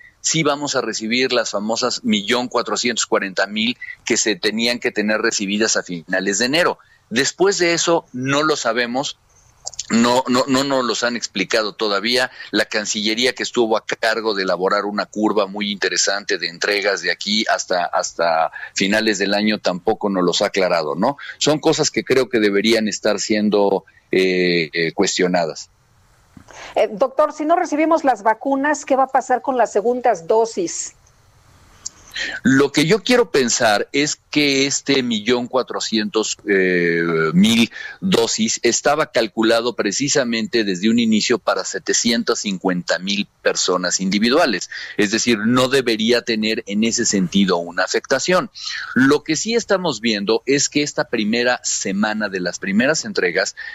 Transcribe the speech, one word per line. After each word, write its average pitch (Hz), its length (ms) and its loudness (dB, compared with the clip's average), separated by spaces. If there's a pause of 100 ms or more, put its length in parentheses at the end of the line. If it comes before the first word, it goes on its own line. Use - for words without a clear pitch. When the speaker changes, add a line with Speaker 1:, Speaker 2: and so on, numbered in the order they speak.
(220)
Speaker 1:
sí 160 200 0
vamos 143 340 -2
a 127 60 2
recibir 113 500 -2
las 117 200 0
famosas 113 520 -4
millón 117 440 0
cuatrocientos 113 580 -2
cuarenta 98 400 0
mil 110 320 -4 (260)
que 113 140 0
se 104 180 0
tenían 117 440 -2
que 120 120 -2
tener 104 300 0
recibidas 107 560 0
a 95 60 -2
finales 92 560 -4
de 123 60 0
enero. 143 340 0 (300)
Después 170 500 0
de 170 140 2
eso, 165 400 0
no 135 280 -2
lo 156 140 0
sabemos. 120 640 -2 (680)
No, 120 380 4
no, 127 200 2
no 135 180 0
nos 135 180 0
los 117 200 -2
han 120 120 -2
explicado 104 580 -2
todavía. 110 560 0 (220)
La 104 140 0
Cancillería, 110 680 -2
que 110 100 -8
estuvo 110 340 0
a - 80 -6
cargo 110 480 -2
de 98 100 -4
elaborar 95 400 0
una 101 220 -4
curva 104 420 0
muy 104 240 -6
interesante 98 640 -2
de 85 120 -8
entregas 98 520 -2
de 87 100 -2
aquí 104 380 -2
hasta, 90 360 -2
hasta 82 640 -2 (240)
finales 107 420 0
del 98 160 -2
año, 104 260 0
tampoco 98 500 -2
nos 95 160 0
los - 160 0
ha 104 60 2
aclarado, 85 480 0
¿no? 120 220 -2 (200)
Son 147 220 0
cosas 156 300 2
que 113 140 -2
creo 131 240 2
que 117 120 0
deberían 107 500 2
estar 101 300 -2
siendo, 104 640 2 (260)
eh, 90 640 2
eh, 82 200 -2
cuestionadas. 87 760 -2 (1080)
Speaker 2:
Eh, 208 160 2
doctor, 262 400 0
si 302 140 -6
no 330 100 4
recibimos 320 480 2
las 233 200 2
vacunas, 269 600 0
¿qué 269 100 2
va 269 80 4
a 269 40 2
pasar 254 340 0
con 262 160 -2
las 220 140 2
segundas 220 560 0
dosis? 220 680 -2 (1500)
Speaker 1:
Lo 135 280 4
que 147 140 2
yo 208 180 2
quiero 240 280 2
pensar 113 600 2
es 143 280 -2 (100)
que 139 380 2
este 135 360 0
millón 120 440 0
cuatrocientos, 107 920 -2 (100)
eh, 90 540 2 (320)
mil 113 380 4 (300)
dosis 110 600 0
estaba 147 480 0
calculado 117 640 2
precisamente 117 880 0
desde 98 260 0
un 117 100 4
inicio 110 400 2
para 95 260 -2
setecientas 117 760 -2
cincuenta 90 600 -2
mil 98 280 -4 (140)
personas 90 580 0
individuales. 104 680 0 (280)
Es 101 140 2
decir, 113 340 0
no 127 240 4
debería 117 520 2
tener 110 460 -2
en 104 160 0
ese 113 220 0
sentido 95 520 2
una 87 260 -4
afectación. 135 680 0 (440)
Lo 247 280 4
que 160 120 -2
sí 226 200 -2
estamos 185 460 0
viendo 110 440 0
es 143 240 2
que 147 140 0
esta 147 220 -4
primera 120 580 0
semana 107 680 -2
de 95 100 -4
las 87 200 -4
primeras 113 460 0
entregas, 92 500 -2 (200)